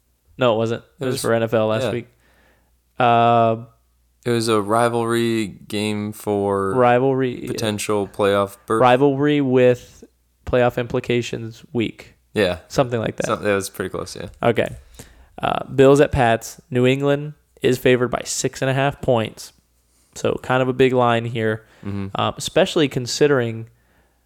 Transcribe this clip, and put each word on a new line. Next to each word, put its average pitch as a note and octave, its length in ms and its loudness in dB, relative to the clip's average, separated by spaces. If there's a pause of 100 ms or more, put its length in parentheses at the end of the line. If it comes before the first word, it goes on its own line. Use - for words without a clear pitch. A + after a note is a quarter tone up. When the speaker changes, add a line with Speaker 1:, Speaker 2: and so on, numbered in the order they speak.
(360)
Speaker 1:
No, B2 180 2
it - 20 -2
wasn't. A2+ 260 -2 (160)
It C#3 60 -8
Speaker 2:
It - 20 -2
Speaker 1:
was B2+ 80 -2
Speaker 2:
was, A#2 80 -8
Speaker 1:
for A2+ 100 0
N A2+ 120 0
F A2 100 -4
L A2 140 2
last A2 160 -2
Speaker 2:
yeah. G#2+ 80 -2
Speaker 1:
week. A#2 160 -8 (920)
Uh, A#2 580 4 (680)
Speaker 2:
It A#2+ 60 -2
was A#2 180 -2
a A2 120 2
rivalry A#2 880 0
game G#2 640 -6
for G2+ 640 0
Speaker 1:
rivalry, B2+ 720 2
Speaker 2:
potential G#2 600 -4
playoff G2+ 480 0 (100)
berth. A2+ 140 0
Speaker 1:
rivalry C#3 600 4
with B2+ 640 2 (440)
playoff B2 300 0
implications A#2+ 960 -6
week. - 420 -6 (180)
Speaker 2:
Yeah. F2+ 340 0
Speaker 1:
Something B2 340 -2
like - 160 -4
that. - 100 -4
Speaker 2:
Some-, F#2 180 -4
that G#2 100 0
was G2 160 -4
pretty F#2 200 -8
close, - 260 -10
yeah. - 120 -12 (140)
Speaker 1:
Okay. A2+ 320 0 (640)
Uh, - 260 -4
Bills C3+ 340 6
at D3 100 4
Pats. A#2 500 0 (100)
New B2 160 2
England C#3+ 480 0 (280)
is B2+ 160 2
favored B2 300 2
by - 160 -6
six - 380 -6
and C3 80 -2
a C3 40 0
half C#3 260 -2
points. - 520 -2 (600)
So - 280 -2
kind B2+ 200 0
of B2+ 60 0
a B2+ 40 -2
big B2+ 200 4
line A#2+ 340 2
here, A2 380 -4 (200)
Speaker 2:
Mm-hmm. G2 300 -6
Speaker 1:
uh, A2 220 -2
especially E3 520 0
considering, A#2+ 800 -2 (580)